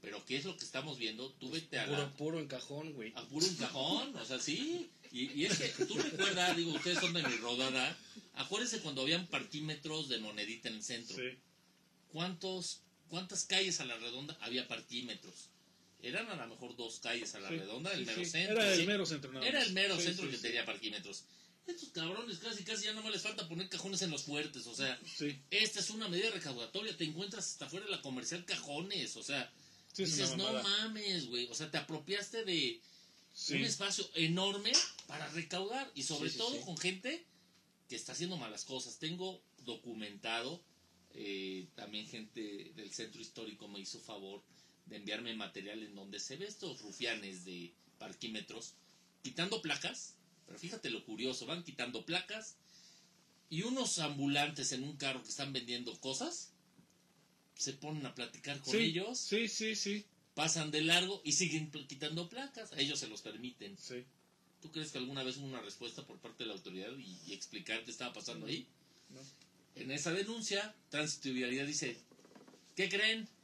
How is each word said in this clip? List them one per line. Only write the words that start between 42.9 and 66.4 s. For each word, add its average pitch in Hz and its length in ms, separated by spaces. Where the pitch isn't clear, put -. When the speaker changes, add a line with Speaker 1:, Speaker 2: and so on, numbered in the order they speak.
Speaker 1:
centro 113 300
histórico 107 460
me 101 140
hizo 110 180
favor 98 420
de 104 100
enviarme 107 380
material 101 480
en 101 100
donde 101 260
se 135 180
ve 196 100
estos 190 340
rufianes 101 640
de 87 260
parquímetros 110 760
quitando 185 380
placas, - 540
pero - 120
fíjate 180 320
lo 110 160
curioso, 120 400
van 170 180
quitando 123 420
placas 202 500
y 160 140
unos 247 360
ambulantes 143 720
en 131 120
un 151 140
carro 135 260
que - 60
están 139 240
vendiendo 120 460
cosas, 240 520
se - 180
ponen 151 320
a 120 100
platicar 139 460
con 131 120
Speaker 3:
Sí, 214 100
Speaker 1:
ellos, 196 360
Speaker 3:
sí, 220 280
sí, 214 280
sí. 202 300
Speaker 1:
pasan 160 380
de 151 100
largo 180 420
y 151 100
siguen 156 360
pl-, 143 180
quitando 156 420
placas, 240 440
a 151 60
ellos 139 200
se 131 80
los 107 140
permiten. 110 560
Speaker 3:
Sí. 123 260
Speaker 1:
¿Tú 160 100
crees 156 200
que 143 60
alguna 131 260
vez 127 140
hubo 139 80
una 127 160
respuesta 110 440
por 104 140
parte 117 240